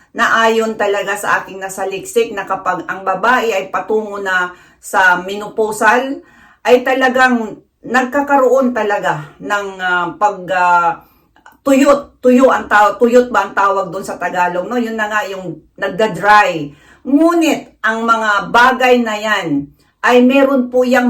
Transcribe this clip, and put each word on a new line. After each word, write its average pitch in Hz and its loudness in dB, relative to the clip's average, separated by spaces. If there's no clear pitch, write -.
Na 226 0
ayon 226 0
talaga 202 -2
sa 185 -2
aking 190 -14
nasaliksik 190 -6
na 196 -8
kapag 190 -6
ang 196 -8
babae 226 0
ay 190 -4
patungo 208 -4
na 185 -4
sa 185 2
menopausal, 214 -2
ay 247 4
talagang 254 0
nagkakaroon 254 0
talaga 185 -4
ng, 202 -6
ah, 180 -4
pag, 208 0
ah, 175 2
tuyot, 277 2
tuyo 254 6
ang 214 -2
taw-, 208 2
tuyot 247 4
ba 208 0
ang 202 -12
tawag 190 -2
doon 190 -8
sa 196 -10
Tagalog, 180 -2
no? 240 -4
Yun 220 -6
na 214 -2
nga 214 -2
yung 185 -12
nagda-dry. 190 0
Ngunit 311 0
ang 226 -2
mga 220 0
bagay 247 4
na 214 -4
yan 180 -4
ay 247 4
meron 269 2
po 254 2
yang 247 2